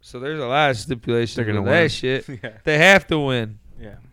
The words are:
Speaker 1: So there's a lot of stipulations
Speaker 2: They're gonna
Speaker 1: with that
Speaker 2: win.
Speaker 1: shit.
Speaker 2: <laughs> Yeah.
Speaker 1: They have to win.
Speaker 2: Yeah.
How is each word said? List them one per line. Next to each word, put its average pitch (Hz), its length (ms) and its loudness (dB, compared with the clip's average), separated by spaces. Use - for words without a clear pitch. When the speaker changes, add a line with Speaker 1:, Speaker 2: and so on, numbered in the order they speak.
Speaker 1:
So - 200 -18
there's 151 200 -6
a 127 60 -6
lot 139 240 2
of 123 80 -2
stipulations 117 580 -2
Speaker 2:
They're 123 80 -2
gonna 104 180 -2
Speaker 1:
with 113 100 0
that 165 80 4
Speaker 2:
win. 160 80 2
Speaker 1:
shit. 131 400 -4
Speaker 2:
<laughs> 135 140 -14
Yeah. 110 100 -12
Speaker 1:
They 151 140 0
have 190 300 6
to 165 100 0
win. 120 400 -4
Speaker 2:
Yeah. 107 160 -18